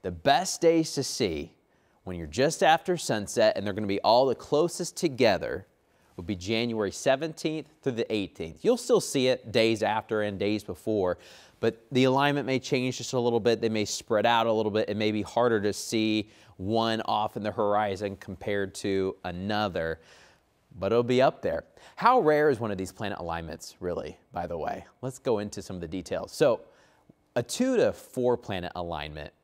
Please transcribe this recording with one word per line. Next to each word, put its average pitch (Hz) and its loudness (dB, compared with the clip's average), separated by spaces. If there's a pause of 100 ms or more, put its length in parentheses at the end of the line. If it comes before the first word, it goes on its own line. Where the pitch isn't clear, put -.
The 92 -6
best 143 2
days 165 4
to 139 -2
see 82 -2 (500)
when 90 -6
you're 82 -8
just 131 0
after 165 4
sunset, 110 2
and 101 -4
they're 101 -2
gonna 104 -4
be 98 0
all 123 4
the 123 2
closest 165 -2
together, 98 0 (500)
will 92 -12
be 98 -4
January 110 -2
seventeenth 156 -2 (140)
through 131 -2
the 113 -2
eighteenth. 87 -6
You'll 233 4
still 233 2
see 127 0
it 117 -2
days 113 4
after 107 -2
and 101 -4
days 104 0
before, 98 -2 (440)
but 117 -2 (100)
the 127 4
alignment 139 2
may 131 0
change 127 -2
just - -8
a 127 0
little 117 2
bit. 107 2
They 113 0
may 110 0
spread 107 -2
out 117 4
a 113 2
little 107 0
bit. 107 0
It 104 -4
may 107 0
be 107 -2
harder 117 2
to 101 0
see 110 -2 (280)
one 113 0
off 110 -2
in 104 -6
the 104 -4
horizon 104 0
compared 98 -6
to 95 -2
another, 90 -4 (760)
but 95 -2
it'll 120 4
be 123 2
up 143 2
there. 82 -2 (320)
How 247 4
rare 151 6
is 117 2
one 110 -4
of 95 -4
these 92 -6
planet 101 -8
alignments, 82 -8
really, 90 -6 (160)
by 87 -4
the 85 -8
way? 78 -8 (160)
Let's 131 -8
go 113 0
into 104 -8
some 92 -10
of 87 -8
the 85 -8
details. 90 -6
So 131 4 (720)
a 120 0
two 254 0
to 113 4
four 123 0
planet 92 -6
alignment 76 -8 (120)